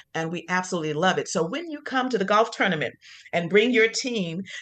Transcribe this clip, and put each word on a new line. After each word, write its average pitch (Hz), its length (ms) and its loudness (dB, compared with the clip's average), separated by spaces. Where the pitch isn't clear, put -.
and 160 160 -2
we 170 200 -6
absolutely 180 420 -2
love 165 260 2
it. - 120 -4
So 165 180 0
when 320 240 -6
you 294 120 -10
come 254 260 -2
to 233 80 0
the 190 80 2
golf 214 260 4
tournament 165 420 0
and 170 180 -2
bring 220 220 4
your 226 160 4
team, 202 540 -4